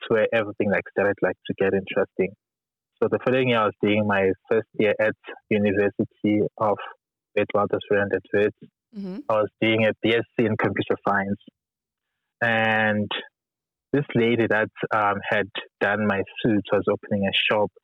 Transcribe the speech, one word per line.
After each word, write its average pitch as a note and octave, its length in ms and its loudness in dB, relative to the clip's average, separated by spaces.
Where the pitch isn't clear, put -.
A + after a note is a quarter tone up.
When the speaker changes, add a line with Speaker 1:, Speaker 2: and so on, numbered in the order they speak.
Speaker 1:
where G#2+ 220 4
everything, G#2 400 0
like, F2 200 0
started, G2 320 0
like, F#2 240 -2
to - 120 -6
get G2 140 2
interesting. G2 640 -2
So A2 80 0
the G#2+ 140 0
following C3 240 2
year, A#2 120 2
I G#2+ 40 2
was G2 160 0
doing G#2+ 260 2
my G2 240 2
first A2+ 240 0
year G#2 260 2
at G#2+ 160 0
University G#2 960 0
of G#2 180 0
Witwatersrand G2+ 800 0
at F#2 80 -4
Wits. G#2 260 0
Speaker 2:
Mm-hmm. G3 320 -10
Speaker 1:
I - 40 -2
was G#2+ 160 0
doing A2 260 2
a G#2 60 2
B G#2+ 80 2
S A#2 120 2
C A#2+ 60 2
in G#2+ 140 0
computer G2+ 380 -2
science. G2+ 320 -2
And A2 680 2
this D3 120 0
lady A#2 320 2
that, G#2+ 200 2
um, G2+ 340 0
had G#2 200 0
done G#2 260 0
my G2 160 0
suit G#2+ 300 2
was G2 160 2
opening G2+ 380 -2
a F#2+ 60 -2
shop G#2 380 0